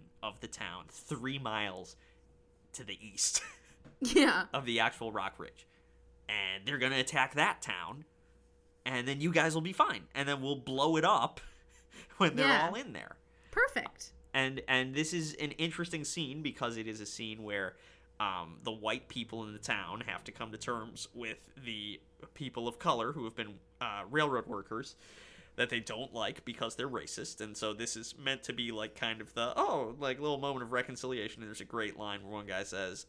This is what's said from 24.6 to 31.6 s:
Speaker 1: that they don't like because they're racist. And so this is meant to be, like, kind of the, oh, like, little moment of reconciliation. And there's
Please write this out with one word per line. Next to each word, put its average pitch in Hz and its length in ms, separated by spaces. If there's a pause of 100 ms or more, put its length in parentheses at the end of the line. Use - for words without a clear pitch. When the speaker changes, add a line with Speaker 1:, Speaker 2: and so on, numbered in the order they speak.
Speaker 1:
that 120 160
they 120 80
don't 117 340
like 110 320
because 113 300
they're 127 140
racist. 110 520
And 107 160
so 107 180
this 113 220
is 110 220
meant 135 260
to - 80
be, 120 200
like, 110 240
kind 113 240
of 104 140
the, 120 220
oh, 139 440
like, 131 180
little 147 200
moment 135 260
of 117 80
reconciliation. 123 720
And 110 60
there's 107 120